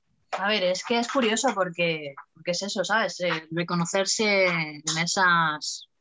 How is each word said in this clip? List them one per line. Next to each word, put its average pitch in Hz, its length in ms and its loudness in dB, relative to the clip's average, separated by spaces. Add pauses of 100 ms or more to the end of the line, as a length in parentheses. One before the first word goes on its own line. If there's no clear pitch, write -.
(320)
A 190 160 -2
ver, 208 160 2
es 185 200 0
que 233 140 0
es 240 140 -2
curioso 233 420 2
porque, 165 600 -2 (200)
porque 175 180 -6
es 175 100 -4
eso, 196 220 -2
¿sabes? 196 360 0
Eh, 160 320 -2
reconocerse 185 920 2
en 156 540 -2
esas 170 880 2 (120)